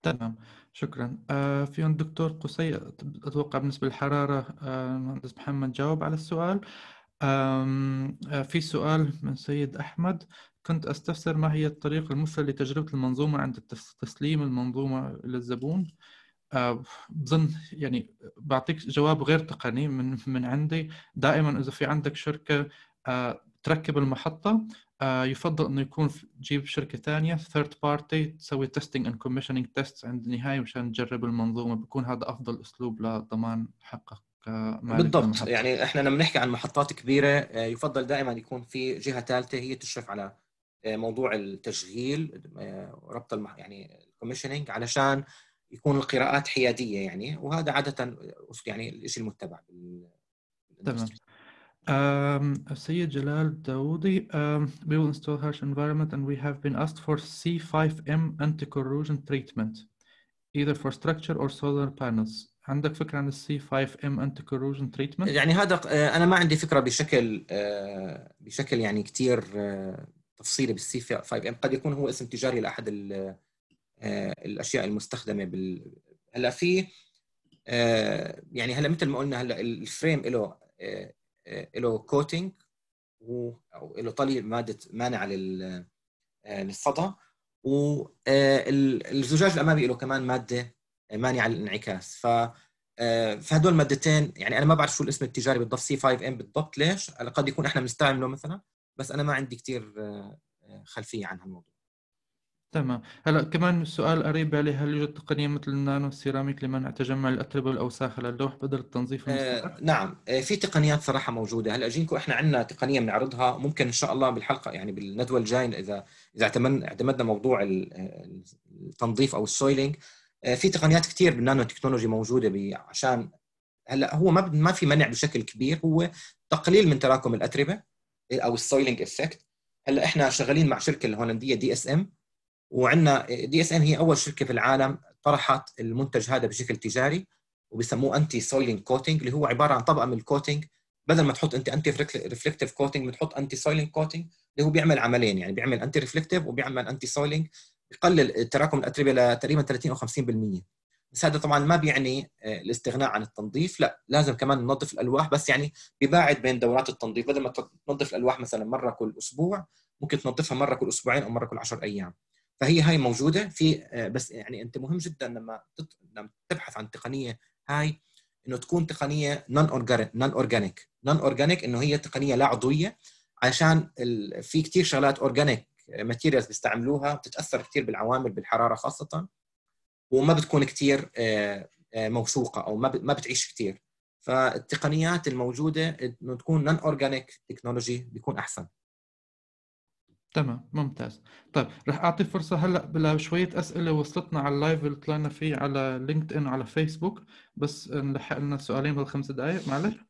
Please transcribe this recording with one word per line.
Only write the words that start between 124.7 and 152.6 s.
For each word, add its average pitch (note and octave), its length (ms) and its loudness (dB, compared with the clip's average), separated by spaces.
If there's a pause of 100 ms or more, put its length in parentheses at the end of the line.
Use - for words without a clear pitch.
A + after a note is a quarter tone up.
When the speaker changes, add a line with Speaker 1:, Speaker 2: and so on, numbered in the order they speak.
Speaker 2:
في E3+ 140 2
منع C#3+ 200 6
بشكل A#2 360 0
كبير، C#3+ 420 -2
هو E3 260 4 (400)
تقليل F#3 380 6
من C#3 100 6
تراكم C3 360 4
الأتربة C#3+ 480 -2 (500)
أو A#2+ 220 0
السويلينج B2+ 480 2
إفكت. - 440 -6 (400)
هلا C#3 180 4
إحنا C#3+ 260 4
شغالين C#3+ 380 4
مع B2 100 2
شركة - 280 0
الهولندية A2+ 480 0
دي A2+ 180 0
إس - 160 -2
إم، E3+ 240 2 (580)
وعندنا C3+ 560 6 (180)
دي D3 160 4
إس D#3+ 120 0
إم E3 100 6
هي D3+ 160 6
أول D#3 200 6
شركة D3 280 -2
في B2 60 -2
العالم C3 460 4 (240)
طرحت - 580 2
المنتج A#2 500 0
هذا B2 160 2
بشكل A#2 300 -2
تجاري، C3+ 500 0 (440)
وبسموه A#2 460 0
أنتي D3+ 240 2
سويلينج A#2+ 400 0
كوتينج، C3+ 400 0
اللي B2+ 120 -2
هو D3 140 2
عبارة C#3 280 4
عن A#2+ 60 2
طبقة C#3 260 4
من B2 60 -2
الكوتينج. C#3+ 520 -2 (420)
بدل D#3+ 180 6
ما C#3 80 4
تحط - 220 -2
أنت B2+ 140 -2
أنتي D3 220 0 (260)
ريفلكتيف - 560 -4
كوتينج، C#3 360 -2
بتحط D#3 260 -6
أنتي C3+ 220 -4
سويلينج D3+ 340 0
كوتينج، D#3+ 360 -4 (320)
اللي D3 80 4
هو D#3 40 4
بيعمل D#3 280 6
عملين، A#2 400 4
يعني F#2 140 -4
بيعمل A#2 280 0
أنتي C#3+ 180 0
ريفلكتيف D#3 480 -2
وبيعمل B2+ 420 -4
أنتي A2 180 -8
سويلينج، D3 400 0 (440)
بيقلل C3 580 4
تراكم D3 300 2
الأتربة C3+ 340 2
لتقريبًا B2+ 500 4
ثلاثين C3 280 0
أو B2+ 60 -2
خمسين B2 280 -4
بالمية. G#2+ 360 0 (520)
بس - 120 -2
هذا D3+ 140 2
طبعًا D3 200 2
ما D3+ 180 6
بيعني، C3+ 540 0 (120)
آه، A2 180 -6